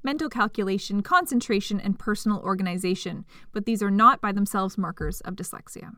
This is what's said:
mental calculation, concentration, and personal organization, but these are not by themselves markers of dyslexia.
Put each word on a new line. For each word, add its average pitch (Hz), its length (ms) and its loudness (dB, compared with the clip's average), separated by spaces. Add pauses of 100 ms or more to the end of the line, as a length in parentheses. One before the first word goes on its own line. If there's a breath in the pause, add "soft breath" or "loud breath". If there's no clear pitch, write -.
mental 294 280 -4
calculation, 202 720 0
concentration, 240 760 2
and 196 180 -2
personal 208 420 -2
organization, 185 840 -2 (260 loud breath)
but 208 140 -4
these 220 160 0
are 202 80 2
not 220 320 8
by 208 100 0
themselves 196 460 0
markers 170 420 -4
of - 140 -8
dyslexia. - 640 -12